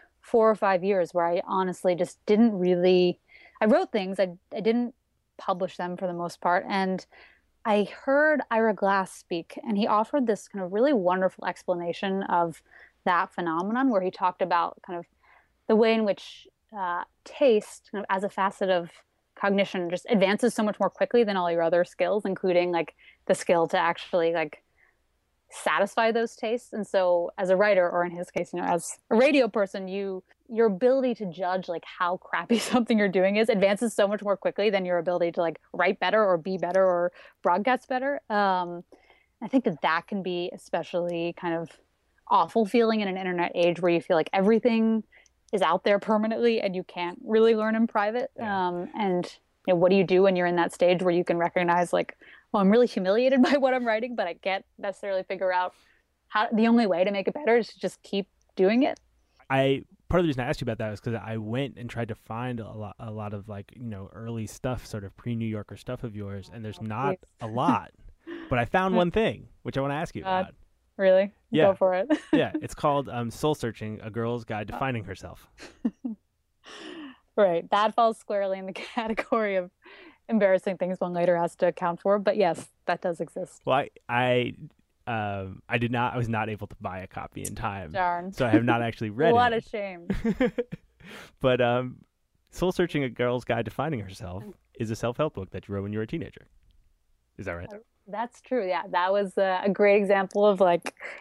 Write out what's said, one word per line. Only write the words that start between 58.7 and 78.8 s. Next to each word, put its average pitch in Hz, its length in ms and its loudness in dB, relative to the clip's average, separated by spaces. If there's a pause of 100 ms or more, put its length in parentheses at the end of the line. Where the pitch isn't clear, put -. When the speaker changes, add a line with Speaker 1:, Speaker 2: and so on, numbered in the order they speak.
Speaker 1:
it"? - 160 -2 (500)
Speaker 2:
I, 135 360 2 (240)
part 170 100 2
of 180 60 4
the 160 60 2
reason 127 120 -2
I 123 60 -6
asked 151 120 -4
you 135 40 -6
about 113 140 -4
that 110 120 -6
was 101 80 -10
'cause 117 160 -6
I 110 220 -6
went 113 420 -6
and 117 100 -10
tried 117 200 -6
to 110 80 -8
find 120 420 -8
a 101 140 -12
lot, 107 260 -12
a 113 140 -12
lot 107 220 -8
of, 101 140 -12
like, 101 280 -12
you 123 100 -14
know, 98 260 -10
early 113 360 -8
stuff, - 360 -6
sort 104 200 -10
of - 120 -16
pre-New 113 300 -6
Yorker 104 300 -8
stuff - 260 -12
of 107 140 -10
yours, 98 360 -10
and 117 120 -14
there's 104 160 -10
Speaker 1:
Oh, 110 60 -8
Speaker 2:
not 131 340 -2
Speaker 1:
please. - 80 -20 (120)
Speaker 2:
a 117 60 -10
lot. 117 500 -2
Speaker 1:
<laughs> - 40 -20 (480)
Speaker 2:
But 120 120 0
I 123 40 2
found 190 300 0
one 175 160 2
thing, 139 380 -2 (140)
which 123 140 -8
I 135 40 -2
wanna 139 140 -2
ask 170 220 -8
you 104 60 -10
Speaker 1:
God. 190 180 0
Speaker 2:
about. 185 140 -6 (440)
Speaker 1:
Really? 190 340 6 (180)
Speaker 2:
Yeah. 214 160 4
Speaker 1:
Go 196 80 6
for 185 200 2
it. 196 140 -2 (140)
<laughs> - 100 -20
Speaker 2:
Yeah, 240 200 2 (100)
it's - 140 -10
called, 143 320 0
um, 120 220 -4
Soul 151 260 -2
Searching, 107 460 -8
A 107 80 -10
Girl's 117 340 -4
Guide 104 240 -8
to - 80 -10
Speaker 1:
Oh. - 20 -8
Speaker 2:
Finding 127 260 -2
Herself. 92 440 -14 (360)
Speaker 1:
<laughs> 226 320 -8 (1200)
Right. 175 340 2
That 214 240 0
falls 226 240 2
squarely 196 400 -4
in 190 80 -12
the 190 60 -10
<laughs> - 220 -14